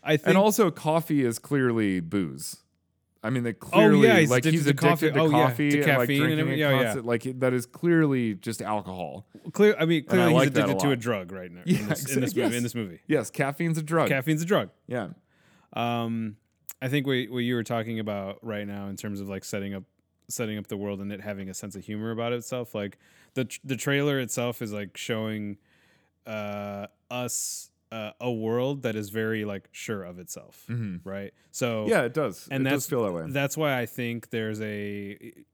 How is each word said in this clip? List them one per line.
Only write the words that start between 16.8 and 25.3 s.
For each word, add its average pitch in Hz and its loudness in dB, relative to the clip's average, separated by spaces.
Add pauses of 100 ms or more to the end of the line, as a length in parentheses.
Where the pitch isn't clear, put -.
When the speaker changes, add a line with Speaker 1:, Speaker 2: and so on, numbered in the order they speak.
Speaker 1:
I 131 -4
think 135 0
what, 123 0
what 123 -4
you 123 0
were 117 0
talking 113 -4
about 101 -6
right 104 -8
now 101 -10
in 98 -8
terms 101 -8
of, 98 -8
like, 98 -8
setting 101 -6
up, 95 -10 (440)
setting 107 -6
up 101 -12
the 107 -8
world 101 -6
and 101 -8
it 98 -12
having 98 -10
a 95 -12
sense 101 -12
of 92 -14
humor 107 -8
about 117 -4
itself, 120 -8
like, 101 -6 (340)
the 127 -2
tr-, - -12
the 135 -6
trailer 139 0
itself 120 -4
is, 110 -6
like, 104 -10
showing, 107 -6 (680)